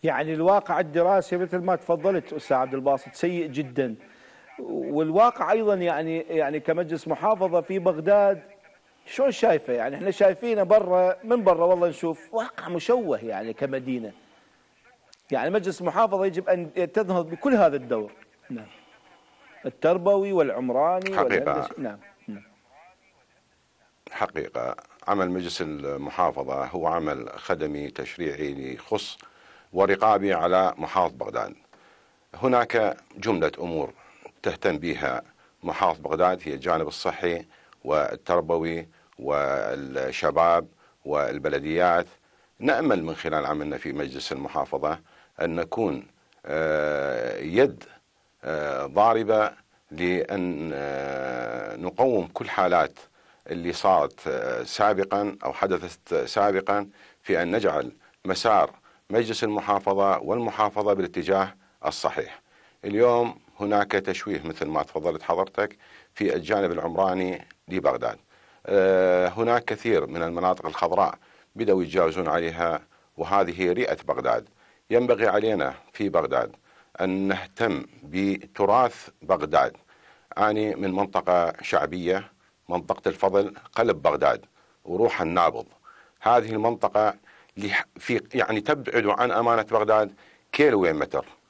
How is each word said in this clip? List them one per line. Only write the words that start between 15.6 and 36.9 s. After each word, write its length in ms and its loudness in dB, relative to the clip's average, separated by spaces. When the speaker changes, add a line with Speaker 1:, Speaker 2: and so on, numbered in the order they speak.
Speaker 1:
محافظة 440 0
يجب 240 -4
أن 420 -2
تنهض 380 -2
بكل 240 0
هذا 220 6
الدور. 360 -4
نعم. 160 -10
التربوي 680 2
والعمراني 840 0
Speaker 2:
حقيقة. 60 4
Speaker 1:
والهندسي. 540 0
نعم. 220 -10
نعم. 160 -14
Speaker 2:
حقيقة 640 -6
عمل 240 0
مجلس 300 -6
المحافظة 1040 -4
هو 220 -4
عمل 480 -4
خدمي 540 -6
تشريعي 840 -8
يخص 440 -6
ورقابي 600 4
على 440 2
محافظة 400 -2
بغداد. 380 -4
هناك 600 2
جملة 420 0
أمور 340 -4
تهتم 340 -2
بها 440 -4
محافظة 380 -2
بغداد، 420 0
هي 100 -6
الجانب 340 -2
الصحي 580 -4